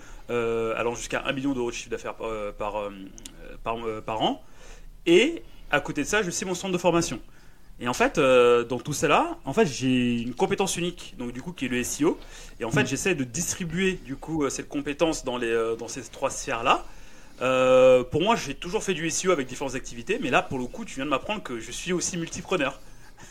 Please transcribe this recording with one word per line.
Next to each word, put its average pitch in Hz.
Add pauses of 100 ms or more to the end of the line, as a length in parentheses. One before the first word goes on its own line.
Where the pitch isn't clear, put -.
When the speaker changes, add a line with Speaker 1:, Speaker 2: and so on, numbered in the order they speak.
(320)
Speaker 1:
euh, 117
allant 120
jusqu'à 117
un 139
million 139
d'euros 120
de 117
chiffre -
d'affaires, 110
euh, 107
par, 104
euh, 101 (760)
par, 113
euh, 110
par 110
an. 233 (640)
Et 233 (280)
à 147
côté 147
de 139
ça, 214
je 175
sais -
mon 185
centre 190
de 180
formation. 170 (580)
Et 120
en 123
fait, 196
euh, 123
dans 123
tout 147
ça 156
là, 262
en 135
fait, 220
j'ai 123
une 120
compétence 190
unique, -
donc 120
du 123
coup 180
qui 139
est -
le 123
S 123
E 147
O. 208 (420)
Et 117
en 110
fait, -
Speaker 2:
Mm. -
Speaker 1:
j'essaie 180
de 139
distribuer 170
du 135
coup, 156
euh, 135
cette 135
compétence 147
dans 123
les, 120
euh, 113
dans 117
ces 127
trois 127
sphères-là. 127 (600)
Euh, 127
pour 151
moi, 220
j'ai 143
toujours 180
fait 190
du 160
S 156
E 185
O -
avec 143
différentes 127
activités, 123
mais 143
là, 170
pour 147
le 123
coup, 220
tu -
viens 135
de 151
m'apprendre 196
que 120
je 113
suis 175
aussi 170
multipreneur. 165 (520)